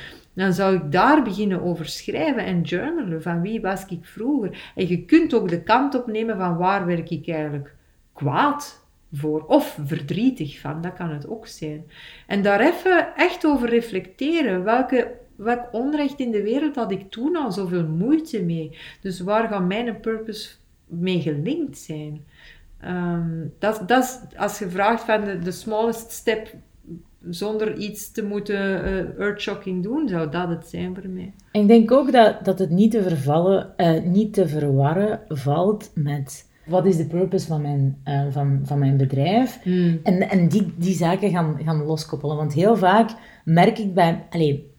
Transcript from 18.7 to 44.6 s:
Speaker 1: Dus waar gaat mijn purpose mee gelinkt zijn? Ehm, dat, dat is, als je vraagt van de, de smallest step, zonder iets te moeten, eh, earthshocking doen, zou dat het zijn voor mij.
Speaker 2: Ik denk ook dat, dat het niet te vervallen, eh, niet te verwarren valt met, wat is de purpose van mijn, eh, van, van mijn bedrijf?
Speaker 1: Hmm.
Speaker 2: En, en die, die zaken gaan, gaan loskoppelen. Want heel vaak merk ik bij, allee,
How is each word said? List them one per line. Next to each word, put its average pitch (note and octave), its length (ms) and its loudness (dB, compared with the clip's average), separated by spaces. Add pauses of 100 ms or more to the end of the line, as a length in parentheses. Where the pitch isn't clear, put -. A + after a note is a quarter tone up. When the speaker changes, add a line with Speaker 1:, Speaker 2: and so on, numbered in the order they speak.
Speaker 1:
Dus F3+ 180 -10
waar G#3+ 280 0
gaat G3 200 -2
mijn A3 320 -4
purpose A3 500 -8 (380)
mee F3 340 -2
gelinkt E3+ 560 -4
zijn? D3+ 460 -12 (560)
Ehm, F3 500 -4 (300)
dat, G#3 280 -2
dat B3 160 4
is, - 340 -10
als G3+ 220 -4
je G3 100 -6
vraagt G3+ 340 0
van G#3+ 220 0
de, G3 140 -6
de F3 120 -4
smallest A3 600 -4
step, A3 360 -4 (840)
zonder G#3+ 460 -4
iets G#3 360 -10
te G#3+ 120 -6
moeten, G3+ 600 -2
eh, F#3+ 360 -4
earthshocking G3 640 -4
doen, C4+ 240 -2
zou E3 220 -2
dat E3+ 200 -4
het E3+ 180 -8
zijn F3+ 340 -8
voor F#3+ 80 -12
mij. F#3 240 -12 (180)
Speaker 2:
Ik G#3 160 4
denk A3+ 240 10
ook C4+ 200 6
dat, A3+ 340 6
dat F#3 140 0
het F3+ 100 0
niet G3+ 220 6
te A3+ 120 2
vervallen, E3+ 760 2
eh, E3 260 4
niet G3+ 300 2
te F#3 140 4
verwarren D3+ 800 2
valt D#3+ 680 0
met, C#3+ 540 -4 (160)
wat F3 200 2
is F#3 120 6
de D#3+ 100 0
purpose F3+ 400 -2
van D#3 140 -2
mijn, C#3 420 0
eh, C#3+ 260 -2
van, C#3 340 0
van C#3+ 160 -2
mijn C#3 180 4
bedrijf? C#3+ 640 0
Speaker 1:
Hmm. F3 400 2
Speaker 2:
En, F#3 260 2
en F3+ 180 4
die, E3+ 300 2
die F3+ 180 0
zaken F#3 340 0
gaan, E3 360 0
gaan D#3 180 0
loskoppelen. D3+ 540 -4
Want D3+ 160 -2
heel G3 240 4
vaak G3 320 4 (360)
merk F#3 340 4
ik G3 140 -4
bij, E3+ 360 2
allee, D3+ 500 0